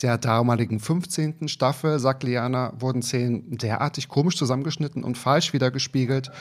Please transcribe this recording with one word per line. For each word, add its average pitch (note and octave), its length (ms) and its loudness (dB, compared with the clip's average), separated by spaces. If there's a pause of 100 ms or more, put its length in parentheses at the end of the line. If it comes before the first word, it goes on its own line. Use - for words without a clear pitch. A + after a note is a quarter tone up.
der A#2+ 160 2
damaligen A#2 640 2
fünfzehnten D#3+ 680 -2
Staffel, C#3+ 540 0
sagt C3 240 0
Liana, B2 520 0
wurden B2 260 0
Szenen A#2+ 540 -2
derartig A#2 520 -2
komisch D#3+ 280 2
zusammengeschnitten C#3+ 680 -2
und B2 120 -4
falsch D#3 360 2
wiedergespiegelt C3 880 0